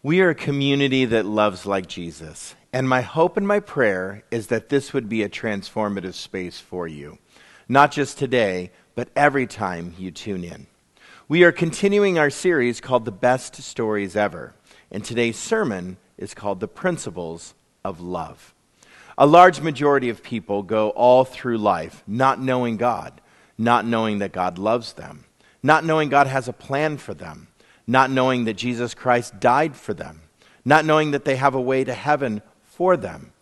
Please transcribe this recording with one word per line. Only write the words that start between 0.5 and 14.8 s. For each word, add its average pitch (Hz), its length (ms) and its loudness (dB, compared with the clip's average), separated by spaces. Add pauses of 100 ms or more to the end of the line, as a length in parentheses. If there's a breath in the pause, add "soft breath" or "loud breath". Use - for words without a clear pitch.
that 113 200 2
loves 107 400 0
like 98 220 -2
Jesus, 82 680 -14 (180)
and 131 160 -2
my 127 120 2
hope 165 360 0
and 202 120 -2
my 208 100 2
prayer 101 720 -2
is 113 160 -6
that 113 220 -4
this 139 240 0
would 123 160 -4
be 110 160 -2
a 98 40 -4
transformative 101 880 -6
space - 460 -12
for 90 260 -10
you, 73 320 -16 (500 soft breath)
not 139 220 6
just 139 260 -6
today, 107 540 -2 (240 soft breath)
but 120 220 -8
every 139 320 2
time 87 500 -8
you 92 140 -10
tune 92 320 -8
in. 76 240 -16 (580 loud breath)
We 165 160 4
are 170 80 10
continuing 196 680 0
our 147 140 4
series 131 500 0
called 123 260 0
The 120 40 -6
Best 123 460 -2
Stories 104 580 -4
Ever, 90 400 -4 (340 soft breath)